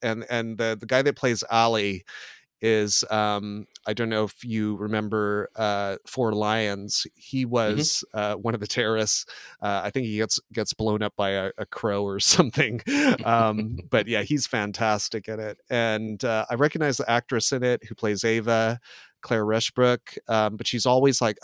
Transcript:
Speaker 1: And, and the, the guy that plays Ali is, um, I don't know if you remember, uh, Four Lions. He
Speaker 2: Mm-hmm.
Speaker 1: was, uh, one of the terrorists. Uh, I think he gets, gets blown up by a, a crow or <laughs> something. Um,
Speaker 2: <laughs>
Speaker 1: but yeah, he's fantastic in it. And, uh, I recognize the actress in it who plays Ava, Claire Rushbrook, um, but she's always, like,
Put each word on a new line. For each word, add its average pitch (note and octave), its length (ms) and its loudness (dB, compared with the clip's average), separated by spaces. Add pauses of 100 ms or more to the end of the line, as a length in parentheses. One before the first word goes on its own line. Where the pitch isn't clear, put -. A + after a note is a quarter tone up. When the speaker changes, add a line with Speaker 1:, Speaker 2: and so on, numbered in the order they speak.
Speaker 1:
And, A2+ 260 -2
and A2+ 300 -4
the, A2+ 220 0
the A#2 60 -12
guy C3 160 4
that C#3 140 2
plays A#2+ 320 0
Ali A2 560 2 (560)
is, G#2+ 480 2
um, G#2 580 -2 (200)
I G#2+ 60 -2
don't A2+ 160 -2
know A2 160 2
if - 200 -8
you G#2+ 340 0
remember, G#2 760 -2
uh, G2+ 420 -2 (120)
Four A#2 240 0
Lions. G#2 840 -2
He C3 300 -4
Speaker 2:
Mm-hmm. A#2 60 -4
Speaker 1:
was, A#2 520 0 (120)
uh, G#2 200 -2
one G#2 180 -4
of A2+ 60 -4
the G#2 80 -8
terrorists. A2 600 0 (360)
Uh, G2+ 220 -2
I G#2 60 -4
think B2+ 160 -4
he G#2+ 100 -4
gets, A2 240 0 (120)
gets A2 220 -4
blown G#2+ 260 0
up G#2+ 140 -2
by G2+ 160 0
a, F#2+ 260 -2
a G#2 100 -8
crow G2+ 380 -2
or G2+ 160 -4
<laughs> - 140 4
something. B2 460 2 (440)
Um, A2+ 600 2
Speaker 2:
<laughs> - 60 -20
Speaker 1:
but G#2+ 180 2
yeah, G#2+ 140 0
he's C3+ 260 -2
fantastic G#2+ 800 -2
in A2 100 -6
it. G#2+ 200 -8 (120)
And, A2 540 0
uh, A2 260 0
I B2 60 0
recognize D3 400 2
the C#3 120 -2
actress A#2+ 440 0
in B2+ 100 -2
it B2 220 2
who A2 100 -14
plays G#2 300 0
Ava, A2+ 560 2 (400)
Claire A2 240 0
Rushbrook, A#2+ 840 2
um, G#2+ 300 2
but - 100 -10
she's A2+ 180 -2
always, B2+ 360 4
like, A2 240 2